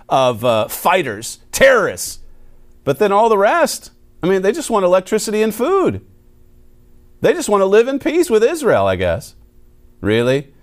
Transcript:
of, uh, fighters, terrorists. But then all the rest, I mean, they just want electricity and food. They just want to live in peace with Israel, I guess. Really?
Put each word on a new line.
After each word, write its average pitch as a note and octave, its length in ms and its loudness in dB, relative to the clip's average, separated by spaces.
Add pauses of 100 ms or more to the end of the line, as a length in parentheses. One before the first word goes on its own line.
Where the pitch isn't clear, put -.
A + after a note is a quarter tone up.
(100)
of, B2 340 0
uh, A2+ 240 0
fighters, C#3 720 -4 (140)
terrorists. F3+ 640 0 (680)
But C#3 140 -2
then G#3 140 2
all A3 180 2
the G#3+ 80 2
rest, C4 540 0 (300)
I F3+ 60 -2
mean, F#3+ 140 0
they F#3+ 100 2
just E4 160 -6
want G#3 160 0
electricity G3+ 560 0
and A3 140 0
food. C4+ 500 -2 (1200)
They G3 100 2
just E4 160 -4
want G3+ 140 2
to F#3+ 40 2
live G#3+ 220 4
in C4+ 100 -4
peace E4 300 0
with A3 160 2
Israel, A#3 420 2
I F#2+ 100 0
guess. F2+ 380 -4 (680)
Really? A#2+ 500 0 (100)